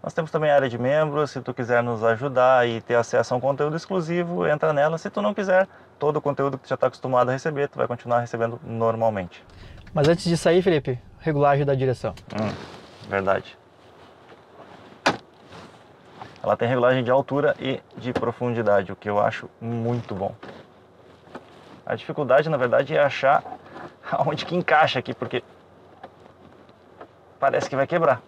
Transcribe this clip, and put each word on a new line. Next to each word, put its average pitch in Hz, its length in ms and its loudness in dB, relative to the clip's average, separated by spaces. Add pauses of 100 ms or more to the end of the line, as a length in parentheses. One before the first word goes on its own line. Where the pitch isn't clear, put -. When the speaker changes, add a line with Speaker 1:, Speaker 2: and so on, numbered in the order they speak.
Speaker 1:
Nós 151 80 -8
temos 160 200 -4
também 156 180 0
a 143 60 4
área 135 120 4
de 117 100 -4
membros, 147 540 0
se 135 80 -8
tu 123 140 -8
quiser 120 280 2
nos 117 220 -2
ajudar 123 640 4
e 113 140 -4
ter 120 140 -2
acesso 120 380 0
a 127 40 0
um - 20 -2
conteúdo 143 380 -2
exclusivo, 175 680 -2
entra 156 280 2
nela. 151 240 2
Se 196 120 -8
tu 202 120 -6
não 208 120 -2
quiser, 190 340 2 (300)
todo 147 200 0
o 147 40 0
conteúdo 139 360 -2
que - 60 -14
tu - 60 -20
já 135 60 0
tá 131 120 0
acostumado 123 420 0
a - 20 0
receber, 143 380 -2
tu - 80 -12
vai 123 100 0
continuar 120 320 -2
recebendo 117 460 -4
normalmente. 113 800 -2 (480)
Speaker 2:
Mas 151 160 4
antes 170 160 2
disso 170 240 2
aí, 180 120 6
Felipe, 147 380 0 (200)
regulagem 143 460 2
da 139 100 2
direção. 127 400 -2 (180)
Speaker 1:
Hum, 104 180 -2 (560)
verdade. 95 500 -2 (2750)
Ela 101 140 2
tem 120 100 0
regulagem 127 360 2
de 120 80 0
altura 139 480 2
e 131 200 -4 (160)
de 123 160 -8
profundidade, 113 800 0
o 95 40 -8
que - 120 -10
eu 104 140 2
acho 113 260 -2 (140)
muito 117 540 -4
bom. 98 180 -6 (1500)
A - 80 -4
dificuldade, 143 560 0
na 151 80 0
verdade, 127 400 2
é 147 60 4
achar 139 400 2 (340)
<laughs> - 340 -16
aonde - 320 -2
que 170 120 -6
encaixa 151 420 2
aqui, 123 160 -6
porque 120 300 -6 (2000)
parece 135 300 0
que 139 60 -6
vai 135 100 2
quebrar. 151 420 2